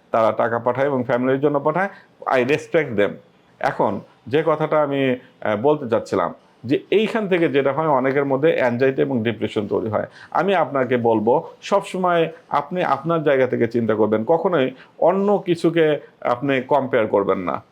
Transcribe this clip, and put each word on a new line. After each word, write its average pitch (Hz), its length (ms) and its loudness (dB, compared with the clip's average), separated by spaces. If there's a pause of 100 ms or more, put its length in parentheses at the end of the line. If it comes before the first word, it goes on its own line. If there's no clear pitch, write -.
(120)
তারা 113 200 2
টাকা 117 280 -2
পাঠায় 123 260 -2
এবং 135 180 0
ফ্যামিলির 127 360 0
জন্য 147 200 0
পাঠায়। 156 300 -2 (360)
I 123 200 2
respect 143 520 -2
them। 101 120 2 (500)
এখন 120 400 -2 (280)
যে 143 180 0
কথাটা 156 360 0
আমি, 139 340 0 (260)
আহ, 107 200 -2
বলতে 143 280 0
চাচ্ছিলাম 92 440 -2 (300)
যে 120 160 -2 (120)
এইখান 214 360 0
থেকে 170 220 2
যেটা 139 220 0
হয়, 160 160 -2
অনেকের 135 380 2
মধ্যে 139 440 2
anxiety 135 320 0
এবং 135 220 0
ডিপ্রেশন 110 440 -4
তৈরি 101 220 -2
হয়। 104 160 -2 (260)
আমি 190 240 0
আপনাকে 135 420 0
বলবো, 117 520 0 (120)
সবসময় 180 680 0 (180)
আপনি 180 340 -2
আপনার 160 400 -2
জায়গা 135 240 4
থেকে 120 200 0
চিন্তা 113 280 0
করবেন, 107 320 2
কখনোই 165 440 2 (280)
অন্য 196 380 2
কিছুকে 165 640 0 (220)
আপনি 131 400 0
কম্পেয়ার 127 460 0
করবেন 98 300 2
না। 87 340 -6